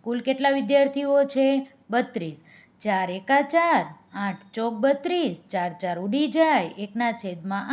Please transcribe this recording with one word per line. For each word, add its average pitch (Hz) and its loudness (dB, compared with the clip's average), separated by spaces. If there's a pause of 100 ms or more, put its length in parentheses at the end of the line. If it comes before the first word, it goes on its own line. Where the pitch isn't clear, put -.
કુલ 240 -4
કેટલા 262 0
વિદ્યાર્થીઓ 277 2
છે? 269 2 (440)
બત્રીસ. 170 -2 (440)
ચાર 190 0
એકા 220 2
ચાર, 302 2 (280)
આઠ 196 -6 (100)
ચોક 226 -4
બત્રીસ, 277 0 (100)
ચાર 180 -2 (100)
ચાર 175 -4
ઉડી 240 0
જાય, 285 2
એકના 226 -4
છેદમાં 196 -8